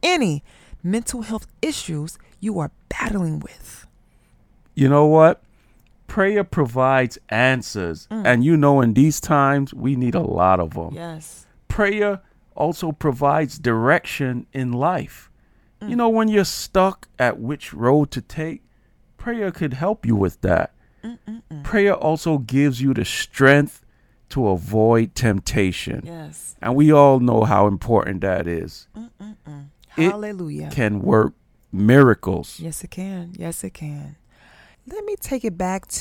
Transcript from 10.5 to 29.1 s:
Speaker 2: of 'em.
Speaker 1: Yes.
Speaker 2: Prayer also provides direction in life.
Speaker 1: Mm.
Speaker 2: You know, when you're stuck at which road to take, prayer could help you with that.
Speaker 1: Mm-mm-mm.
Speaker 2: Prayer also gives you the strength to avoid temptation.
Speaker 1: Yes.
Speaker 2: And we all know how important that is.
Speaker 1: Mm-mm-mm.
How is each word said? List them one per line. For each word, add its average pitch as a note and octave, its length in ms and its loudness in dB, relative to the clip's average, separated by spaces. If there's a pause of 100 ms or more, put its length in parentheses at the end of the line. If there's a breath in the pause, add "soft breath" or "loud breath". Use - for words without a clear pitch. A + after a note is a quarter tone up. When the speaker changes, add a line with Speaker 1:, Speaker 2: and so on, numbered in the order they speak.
Speaker 2:
of E2+ 180 -4
'em. E2 160 -8
Speaker 1:
Yes. D#3+ 520 -16 (220)
Speaker 2:
Prayer G#3 540 -2 (340)
also D#3+ 360 -4
provides C#3+ 640 -2
direction B2 960 -2
in B2+ 180 -4
life. D3 580 -4 (520)
Speaker 1:
Mm. G#3 80 -12
Speaker 2:
You A#3+ 60 -4
know, A#3 140 2
when A3 180 2
you're G#3 180 2
stuck - 640 -2 (100)
at B2 220 0
which C#3 340 -10
road C#3+ 380 2
to B2 100 -10
take, D#3+ 400 -10 (560)
prayer A3+ 340 -6
could C#3+ 220 -6
help F3 320 -4
you A#2 100 2
with F#2+ 260 0
that. F#2 300 0 (320)
Speaker 1:
Mm-mm-mm. A3 600 -14
Speaker 2:
Prayer G3+ 320 2
also D#3 420 -2
gives C3 440 0
you C3+ 120 2
the G#2+ 120 -2
strength - 760 4 (460)
to C3 200 -2
avoid A2 640 2
temptation. G2 920 -2
Speaker 1:
Yes. D#3 560 -18
Speaker 2:
And A#2+ 140 -2
we D3+ 160 6
all C#3+ 280 8
know A#2+ 240 2
how G2+ 240 4
important G2 540 -2
that F#2 260 -2
is. E2+ 480 -8
Speaker 1:
Mm-mm-mm. G3+ 720 -20 (320)